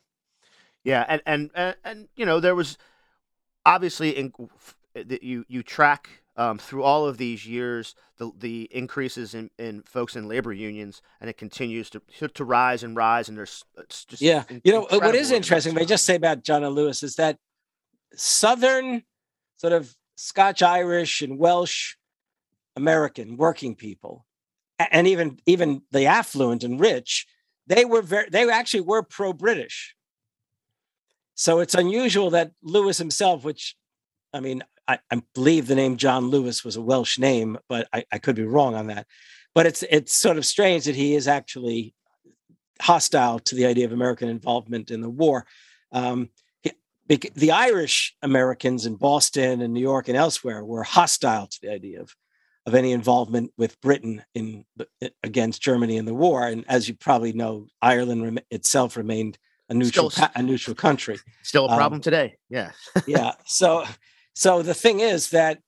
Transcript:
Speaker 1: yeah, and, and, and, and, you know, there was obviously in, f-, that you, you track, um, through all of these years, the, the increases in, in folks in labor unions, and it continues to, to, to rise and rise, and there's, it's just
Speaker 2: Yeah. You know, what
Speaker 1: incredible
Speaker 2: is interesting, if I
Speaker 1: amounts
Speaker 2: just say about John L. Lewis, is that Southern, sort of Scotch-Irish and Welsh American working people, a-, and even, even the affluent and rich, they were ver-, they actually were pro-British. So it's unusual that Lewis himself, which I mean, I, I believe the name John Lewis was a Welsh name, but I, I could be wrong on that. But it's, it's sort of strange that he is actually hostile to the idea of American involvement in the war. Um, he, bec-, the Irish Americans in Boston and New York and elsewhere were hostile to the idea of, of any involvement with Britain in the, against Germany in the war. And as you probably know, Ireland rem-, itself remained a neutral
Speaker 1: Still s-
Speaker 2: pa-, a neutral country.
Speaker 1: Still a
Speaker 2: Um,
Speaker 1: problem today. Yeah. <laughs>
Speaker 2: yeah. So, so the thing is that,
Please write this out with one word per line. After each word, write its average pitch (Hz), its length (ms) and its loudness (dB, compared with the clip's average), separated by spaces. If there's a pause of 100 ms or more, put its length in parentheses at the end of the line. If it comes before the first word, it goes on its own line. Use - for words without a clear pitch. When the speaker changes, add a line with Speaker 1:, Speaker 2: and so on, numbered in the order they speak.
(840)
Speaker 1:
yeah, 127 240 0
and, 156 160 -2
and, 151 300 -4
and, 180 280 -4
and, 214 340 -18
you 233 100 -4
know, 165 120 2
there 180 160 2
was 170 220 -4 (880)
obviously 165 460 2
in, 135 280 -6
f-, - 380 -20 (180)
that 120 280 -12
you, 123 260 -10
you 123 140 -10
track, 147 460 0 (300)
um, 117 200 -2
through 135 240 -10
all 147 240 2
of 131 100 -6
these 113 300 -8
years, 120 480 -8 (240)
the, 117 200 -10
the 113 320 -10
increases 127 640 -8
in, 113 240 -14
in 110 240 -12
folks - 340 -10
in 107 120 -12
labor 120 240 -6
unions, 104 480 -12 (200)
and 113 100 -12
it - 80 -14
continues 113 520 -10
to, - 120 -18 (160)
to, 151 100 -8
to - 160 -10
rise 123 380 0
and 117 120 -12
rise, 113 340 0
and 107 100 -14
there's, - 260 -16 (140)
it's - 260 -18
just - 180 -12
Speaker 2:
Yeah. 151 220 4 (180)
You 185 100 6
know, 220 100 2
what - 100 -4
Speaker 1:
incredible 220 260 4
Speaker 2:
is 269 120 -2
interesting, 165 420 2
if 160 40 -4
I 160 40 0
Speaker 1:
amounts 165 80 0
Speaker 2:
just 214 160 2
say 185 100 4
about 156 300 0
John 147 180 2
L. 139 100 -4
Lewis, 143 300 0
is 139 140 -10
that 156 220 2 (760)
Southern, 254 880 2 (540)
sort 170 160 0
of 156 220 0 (220)
Scotch-Irish 180 1080 2
and 135 160 -8
Welsh 175 580 2 (800)
American 135 640 0
working 147 360 -2
people, - 520 -16 (520)
a-, 165 160 0
and 170 120 6
even, 170 400 2
even 170 440 2
the 135 140 2
affluent 135 600 2
and 123 140 -4
rich, 165 480 0 (400)
they 233 200 4
were 226 160 2
ver-, 202 280 -2
they 226 200 2
actually 226 320 0
were 185 200 0
pro-British. 190 920 -6 (1400)
So 170 260 2
it's 170 140 -2
unusual 196 560 2
that 165 220 2 (100)
Lewis 196 360 0
himself, 170 440 0
which - 320 -10 (580)
I 143 80 -10
mean, 131 220 -6 (240)
I, 127 120 0 (120)
I 120 120 -4 (120)
believe 139 320 2
the 135 80 2
name 131 220 2
John 127 320 0
Lewis 127 360 -2
was 110 120 -10
a 117 60 -8
Welsh 123 360 0
name, 117 400 0 (100)
but 117 240 -4
I, 117 200 -4
I 104 60 -6
could 120 180 -2
be 110 80 -4
wrong 127 300 2
on 107 140 -6
that. 104 180 -10 (480)
But 165 120 6
it's, 165 240 0
it's 151 240 2
sort 175 220 2
of 143 80 -4
strange 180 400 2
that 139 120 -2
he 143 180 0
is 135 120 0
actually 120 680 -4 (840)
hostile 139 580 4
to - 160 -6
the 127 100 2
idea 120 220 2
of 113 60 -6
American 123 360 -2
involvement 117 600 -4
in 113 100 -8
the 113 80 -8
war. 135 380 0 (460)
Um, 123 360 -4 (320)
he, - 120 -4 (340)
bec-, - 280 0
the 156 180 4
Irish 196 680 2
Americans 127 640 0
in 113 120 -6
Boston 131 680 0
and 117 100 -4
New 120 80 -4
York 131 280 -2
and 123 80 0
elsewhere 127 460 -2
were 113 200 -8
hostile 110 640 0
to - 160 -18
the 104 100 -8
idea 95 300 -12
of, - 120 -20 (520)
of 117 80 0
any 127 180 4
involvement 120 640 2
with 117 240 -2
Britain 113 420 0 (120)
in 110 320 -10 (100)
the, 120 120 -12 (360)
against 113 380 -2
Germany 120 340 0
in 110 80 -4
the 113 100 -6
war. 135 320 2
And 113 220 -6
as 127 180 2
you 117 80 -8
probably 117 380 0
know, 110 340 -6 (140)
Ireland 120 440 2
rem-, 113 140 -6 (120)
itself 123 460 0
remained 110 420 -6 (320)
a 117 40 -4
neutral 123 360 2
Speaker 1:
Still 175 140 2
s- 156 80 0
Speaker 2:
pa-, 120 60 -8
a 123 40 -2
neutral 127 340 -4
country. 131 420 0 (240)
Speaker 1:
Still 143 220 2
a 131 60 0
Speaker 2:
Um, 120 80 4
Speaker 1:
problem 147 240 0
today. 147 340 0 (140)
Yeah. 113 220 -6 (180)
<laughs> - 160 0
Speaker 2:
yeah. 135 260 0 (140)
So, 165 380 2 (500)
so 180 260 4
the 165 140 -2
thing 214 260 2
is 202 300 0
that, 160 380 2